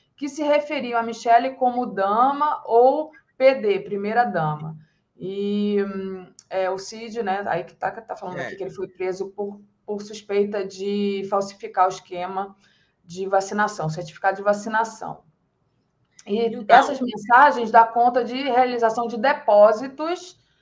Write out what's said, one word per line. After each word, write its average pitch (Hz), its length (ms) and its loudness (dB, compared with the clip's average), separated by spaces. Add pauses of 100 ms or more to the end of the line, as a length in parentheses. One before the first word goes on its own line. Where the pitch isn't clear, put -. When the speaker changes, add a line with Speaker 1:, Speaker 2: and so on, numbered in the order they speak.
(140)
Speaker 1:
que 285 140 -10
se 294 160 -6
referiam 294 560 0
a - 20 -4
Michele 233 540 2
como 247 300 0
dama 233 800 0
ou 269 460 4 (260)
P 262 200 6
D, 202 240 0
primeira-dama. 180 960 -2 (400)
E, 202 640 -2
hum, 190 500 -8 (160)
é, 185 220 -2
o 190 80 -4
Cid, 220 460 -10
né, 196 240 -4
aí 170 160 -4
que - 100 -18
tá, - 160 -6
que 220 120 -14
tá - 120 -12
falando 180 240 -12
Speaker 2:
É. 131 80 -8
Speaker 1:
aqui 107 100 -12
que 196 60 -10
ele 185 80 -8
foi 185 160 -10
preso 185 440 -8
por, 202 300 -10 (240)
por 208 160 -8
suspeita 202 640 -4
de 196 640 -4
falsificar 202 580 0
o - 20 2
esquema 190 640 -8 (480)
de 185 240 -10
vacinação, 196 640 0
certificado 180 480 -4
de 196 60 -10
vacinação. 208 840 -2 (1000)
E 214 220 -2
Speaker 2:
Então 226 320 4
Speaker 1:
essas 269 220 2
mensagens 240 720 4
dão 233 160 8
conta 247 340 2
de 226 200 -6
realização 240 680 0
de 214 100 -6
depósitos 262 1200 2 (220)